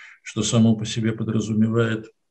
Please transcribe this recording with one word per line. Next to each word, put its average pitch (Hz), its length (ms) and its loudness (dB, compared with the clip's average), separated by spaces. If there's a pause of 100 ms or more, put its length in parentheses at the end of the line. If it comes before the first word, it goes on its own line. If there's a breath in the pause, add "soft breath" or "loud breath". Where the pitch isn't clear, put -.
(220 loud breath)
что - 200 -6
само 113 320 4
по 107 100 -6
себе 110 280 -4
подразумевает, 110 1000 -2 (200)